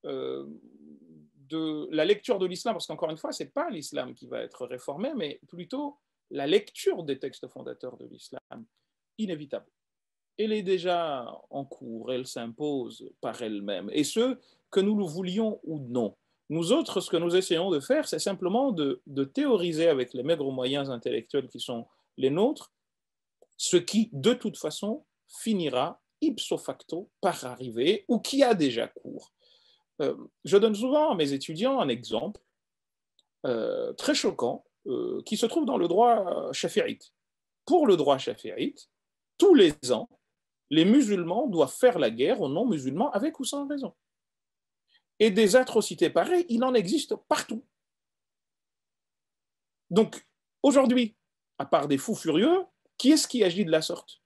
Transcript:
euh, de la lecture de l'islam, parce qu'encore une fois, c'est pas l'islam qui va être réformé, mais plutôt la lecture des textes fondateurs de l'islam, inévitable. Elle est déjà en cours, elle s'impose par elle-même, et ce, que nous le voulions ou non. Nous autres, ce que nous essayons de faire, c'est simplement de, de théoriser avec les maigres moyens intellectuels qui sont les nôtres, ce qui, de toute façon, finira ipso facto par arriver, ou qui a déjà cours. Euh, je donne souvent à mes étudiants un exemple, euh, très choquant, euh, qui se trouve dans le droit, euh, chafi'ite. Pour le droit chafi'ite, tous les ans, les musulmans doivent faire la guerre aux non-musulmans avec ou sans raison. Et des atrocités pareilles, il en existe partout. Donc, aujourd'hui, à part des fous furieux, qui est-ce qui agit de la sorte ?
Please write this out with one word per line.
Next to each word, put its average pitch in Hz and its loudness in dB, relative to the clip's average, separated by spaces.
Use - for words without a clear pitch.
euh, 69 -8
de 156 -6
la 156 2
lecture 208 0
de 185 0
l'islam, 185 -4
parce - -10
qu'encore 156 -6
une 160 -8
fois, - -10
c'est 143 -10
pas 311 -4
l'islam 139 -8
qui 127 -20
va 123 -8
être 120 -10
réformé, 143 -8
mais 156 -8
plutôt 262 -10
la 139 -6
lecture 202 -2
des 139 -6
textes - -12
fondateurs 131 -14
de 127 -20
l'islam, - -20
inévitable. 151 -8
Elle 214 -2
est 214 -2
déjà 170 -2
en 139 -8
cours, 117 -10
elle 127 -4
s'impose 117 -8
par 113 -8
elle-même, 101 -6
et 147 2
ce, 240 0
que 196 2
nous 208 2
le 202 0
voulions 180 -4
ou 160 -8
non. 120 -4
Nous 165 -2
autres, 254 0
ce - -10
que - 0
nous 170 0
essayons 185 2
de 151 0
faire, 285 0
c'est 160 -4
simplement 196 0
de, 151 -2
de 139 -2
théoriser 175 2
avec 131 2
les 127 -8
maigres 143 0
moyens 135 -2
intellectuels 123 -4
qui 120 -16
sont 117 -8
les - 2
nôtres, 226 0
ce - 2
qui, 208 0
de 160 2
toute 220 -8
façon, 202 -6
finira 165 -4
ipso 240 -2
facto - -10
par 170 -2
arriver, 123 -2
ou 240 2
qui 277 0
a 247 6
déjà 127 0
cours. - -18
Euh, 139 0
je 156 4
donne 214 6
souvent 277 2
à 247 2
mes 151 0
étudiants 180 -2
un 156 0
exemple, 120 -4
euh, 117 -2
très - 0
choquant, 139 -2
euh, 123 -4
qui 214 -6
se 233 0
trouve 311 0
dans 254 -2
le - 0
droit, 202 2
euh, - -8
chafi'ite. - -4
Pour 302 6
le 196 8
droit 139 4
chafi'ite, - -8
tous 359 10
les 185 10
ans, 113 -2
les 160 6
musulmans 208 4
doivent 165 2
faire 233 4
la 127 2
guerre 123 0
aux 151 -2
non-musulmans 165 -2
avec 277 -4
ou 262 -6
sans 285 -6
raison. 277 -8
Et 220 6
des 202 6
atrocités 208 2
pareilles, 349 2
il 226 0
en 262 0
existe 220 0
partout. - -4
Donc, 214 2
aujourd'hui, 254 4
à 135 -6
part 147 2
des 139 2
fous 190 -4
furieux, 247 2
qui 254 4
est-ce 302 6
qui 240 0
agit 185 2
de 160 0
la - 4
sorte ? - -10